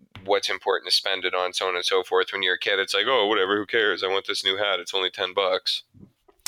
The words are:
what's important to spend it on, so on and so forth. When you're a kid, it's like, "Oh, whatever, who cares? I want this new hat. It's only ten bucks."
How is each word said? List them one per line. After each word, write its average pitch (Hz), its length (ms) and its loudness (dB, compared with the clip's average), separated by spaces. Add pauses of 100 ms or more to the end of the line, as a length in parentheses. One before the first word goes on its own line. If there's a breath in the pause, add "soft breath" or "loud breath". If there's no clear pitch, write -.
(280)
what's 101 220 2
important 92 420 -2
to - 40 4
spend 92 300 -2
it 90 80 0
on, 90 200 0
so 98 140 -2
on 90 80 0
and 90 100 -2
so 95 180 2
forth. 92 300 0
When 98 100 -4
you're 92 120 2
a - 40 -4
kid, 101 200 0
it's 95 140 -2
like, 101 140 2
"Oh, 120 200 2
whatever, 101 300 2
who 104 80 -4
cares? 104 380 0
I 95 40 0
want 98 200 0
this 101 180 -2
new 95 120 2
hat. 101 220 0
It's - 140 -8
only 95 160 0
ten 90 240 -4
bucks." 95 500 0 (640)